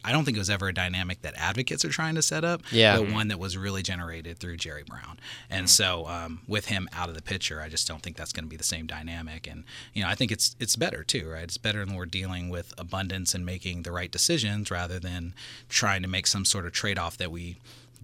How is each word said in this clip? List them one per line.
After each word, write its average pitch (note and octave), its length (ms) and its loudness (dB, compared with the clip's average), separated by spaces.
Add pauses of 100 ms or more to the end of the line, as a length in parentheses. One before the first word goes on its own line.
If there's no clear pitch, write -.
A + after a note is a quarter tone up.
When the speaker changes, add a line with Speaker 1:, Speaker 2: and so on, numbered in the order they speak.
Speaker 1:
I A#2 80 0
don't D3 140 6
think B2+ 100 2
it G#2+ 40 0
was F#2+ 100 0
ever G2 180 2
a F#2 60 0
dynamic F2+ 480 0
that - 160 -6
advocates A#2+ 480 0
are D3+ 40 -2
trying D#3+ 260 0
to D#3+ 60 2
set D#3 220 0
up, E3+ 260 0
Speaker 2:
Yeah. A2 280 10
Speaker 1:
but A2 80 4
Speaker 2:
Mm-hmm. G#2 80 2
Speaker 1:
one G#2+ 160 2
that G2 100 -2
was F#2+ 180 -4
really F#2+ 260 -2
generated E2+ 540 -6
through F2 200 -6
Jerry D2 260 -8
Brown. - 340 -12 (320)
And F#2 180 0
Speaker 3:
Mm-hmm. - 0 -
Speaker 1:
so, F2+ 400 6
um, E2+ 380 -6
with G#2 200 0
him F#2 260 -2
out F2 160 -4
of E2 80 -6
the E2 60 -10
picture, D#2 400 -4
I D#2 80 -8
just D#2 180 0
don't D#2+ 160 -8
think E2+ 140 -8
that's D#2 160 -8
gonna D#2+ 140 -6
be D#2 100 -12
the - 80 -6
same E2 200 -2
dynamic. D#2+ 600 -8
And, D2+ 160 -12 (300)
you G#2+ 100 0
know, F2 60 2
I G2+ 60 2
think B2 180 2
it's, - 260 2
it's - 160 2
better A2+ 300 -2
too, - 240 0
right? D#2+ 140 -6
It's F2 140 -6
better G#2 280 2
when G2 100 -2
we're F2+ 100 -2
dealing F2+ 440 -2
with F2 280 -4
abundance F#2 560 -2
and F2+ 120 -2
making F2+ 380 -4
the E2+ 100 -6
right F2+ 180 -4
decisions G#2 580 2
rather F2+ 300 -2
than F2 340 -4 (360)
trying G2 320 4
to F#2 80 -2
make F#2 180 2
some G2+ 160 4
sort F#2 220 4
of F2 80 -6
trade-off F2+ 440 0
that F2 140 -4
we F2 280 -8 (440)